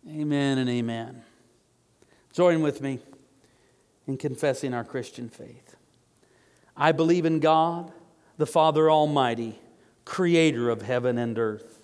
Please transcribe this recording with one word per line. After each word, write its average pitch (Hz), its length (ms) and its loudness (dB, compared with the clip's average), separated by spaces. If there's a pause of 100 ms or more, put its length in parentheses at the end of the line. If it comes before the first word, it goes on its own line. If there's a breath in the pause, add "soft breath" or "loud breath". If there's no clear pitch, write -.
Amen 147 520 0
and 127 100 0
amen. 117 540 -6 (1120 soft breath)
Join 175 260 4
with 147 220 -2
me 135 180 -6 (1040 soft breath)
in 135 120 -6
confessing 135 560 -2
our 117 100 -4
Christian 120 460 -10
faith. - 460 -20 (1000 soft breath)
I 151 160 2
believe 165 320 2
in 160 160 0
God, 165 500 2 (460 soft breath)
the 151 100 0
Father 156 440 2
Almighty, 131 680 0 (460 soft breath)
creator 160 640 2
of 110 140 -2
heaven 123 340 -2
and 117 220 -4
earth. 107 460 -4